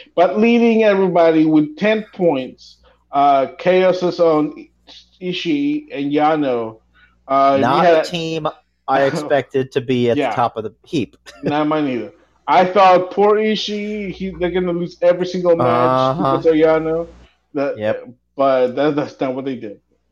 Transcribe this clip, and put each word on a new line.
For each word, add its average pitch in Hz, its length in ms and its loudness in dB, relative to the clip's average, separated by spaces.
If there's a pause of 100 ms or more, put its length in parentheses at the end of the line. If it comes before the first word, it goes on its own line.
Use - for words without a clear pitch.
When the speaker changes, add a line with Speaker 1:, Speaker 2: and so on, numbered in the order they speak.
(140)
Speaker 1:
But 185 260 2
leading 233 440 4
everybody 175 600 4
with 156 320 2
ten 214 360 -2
points, 143 640 -4 (360)
uh, 139 340 2 (120)
Chaos's 180 600 0
own 151 480 0 (540)
Ishii 151 720 -4
and 143 180 -6
Yano. 143 680 -2 (500)
Uh, 139 260 2
we 135 60 0
Speaker 2:
Not 139 240 2
Speaker 1:
had 160 180 4
Speaker 2:
the - 60 -12
team 160 360 -6 (440)
I 139 140 2
Speaker 1:
<laughs> 135 80 2
Speaker 2:
expected 135 600 -2
to 135 80 -2
be 123 280 -2
at 113 80 2
Speaker 1:
Yeah. 139 120 -2
Speaker 2:
the 107 60 -6
top 120 220 -2
of 107 60 -6
the 107 100 -12 (120)
heap. 131 320 -6 (120)
<laughs> - 140 -18
Speaker 1:
Not 151 240 -2
mine 151 200 -2
either. 113 260 -8 (340)
I 160 180 4
thought 185 460 4
poor 208 240 2
Ishii, 208 760 -4
he, 190 200 -10
they're 170 200 -4
gonna 180 220 -2
lose 170 280 -8
every 180 240 2
single 175 300 0
match 131 120 2
Speaker 2:
Uh-huh. 131 720 0
Speaker 1:
because 147 80 -4
of 160 100 4
Yano. 160 520 0 (460)
That, 143 240 -4
Speaker 2:
Yep. 107 320 -4 (260)
Speaker 1:
but 131 400 2
that, 143 200 0
that's 151 240 -6
not 135 140 -4
what 131 120 -8
they 135 100 -8
did. 104 240 -14 (320)